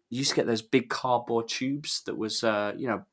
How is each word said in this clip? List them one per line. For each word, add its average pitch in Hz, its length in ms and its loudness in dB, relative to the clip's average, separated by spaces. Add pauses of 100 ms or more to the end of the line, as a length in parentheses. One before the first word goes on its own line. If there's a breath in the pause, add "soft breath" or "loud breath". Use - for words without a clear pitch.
(100)
you 120 80 -4
used 139 120 2
to - 60 -2
get 139 100 4
those 113 160 0
big - 260 2
cardboard 120 600 0
tubes 139 580 -4
that - 100 -4
was, 107 280 -4
uh, 104 320 2
you 135 100 -6
know, 101 260 -2